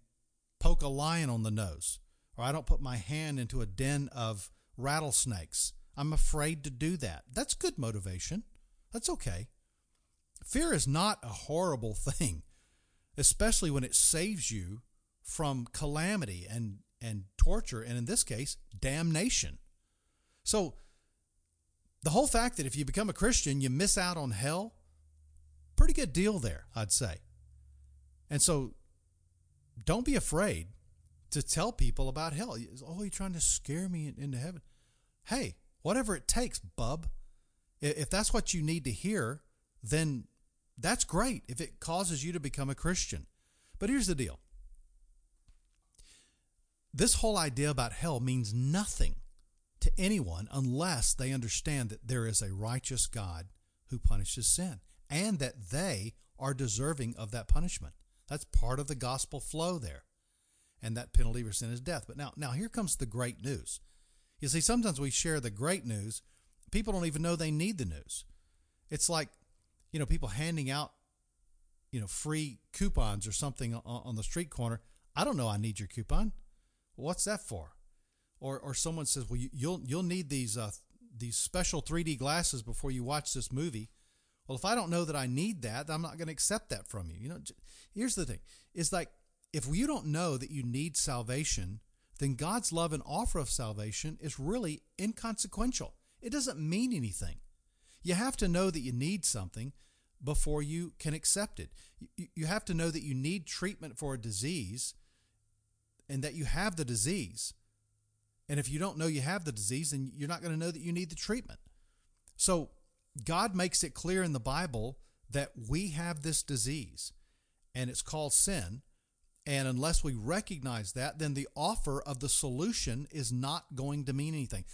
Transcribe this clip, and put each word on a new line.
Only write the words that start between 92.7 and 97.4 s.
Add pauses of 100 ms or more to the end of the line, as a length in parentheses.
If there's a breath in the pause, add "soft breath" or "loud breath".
love
and
offer
of
salvation
is
really (180)
inconsequential. (260 soft breath)
It
doesn't
mean
anything. (680 soft breath)